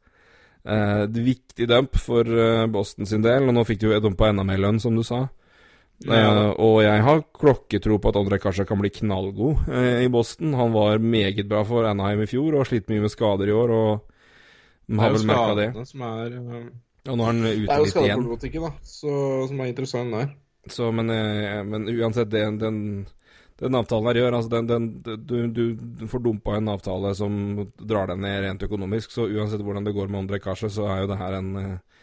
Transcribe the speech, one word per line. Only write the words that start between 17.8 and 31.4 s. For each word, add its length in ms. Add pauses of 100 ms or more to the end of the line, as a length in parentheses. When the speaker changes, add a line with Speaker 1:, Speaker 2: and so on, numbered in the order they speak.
Speaker 1:
litt 120
igjen. 260
Speaker 2:
skadeproblematikken, 400
da, 100 (120)
så, 640
som 120
er 140
interessant 380
der. 220 (360)
Speaker 1:
Så, 240
men, 160
eh, 540
men 240
uansett, 420
det, 300
den, 480 (500)
den 160
avtalen 320
her 160
gjør, 120
altså, 160
den, 180
den, 340
du, 460
du, 280
du 320
får 140
dumpa 360
en 100
avtale 480
som 560 (120)
drar 240
deg 120
ned 240
rent 180
økonomisk, 480
så 180
uansett 340
hvordan 240
det 100
går 140
med 100 (100)
Ondrej 140
Kase, 260
så 180
er 140
jo 60
det 100
her 160
en, 240